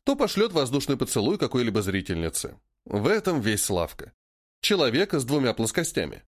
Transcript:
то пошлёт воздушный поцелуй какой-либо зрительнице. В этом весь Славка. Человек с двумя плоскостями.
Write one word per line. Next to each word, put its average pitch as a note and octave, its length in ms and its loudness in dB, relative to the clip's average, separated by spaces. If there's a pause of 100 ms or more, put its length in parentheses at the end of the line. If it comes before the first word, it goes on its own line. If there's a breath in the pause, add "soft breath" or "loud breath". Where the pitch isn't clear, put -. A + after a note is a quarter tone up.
то C#4 120 2
пошлёт A3+ 360 2
воздушный C#3 460 0
поцелуй B2+ 400 0
какой-либо A#2 440 0
зрительнице. F#2 800 -4 (260)
В G#2 220 0
этом F3 340 0
весь G#2 220 0
Славка. - 500 -4 (480)
Человек E3+ 520 2
с C#3+ 100 0
двумя C3 300 2
плоскостями. A2 760 -2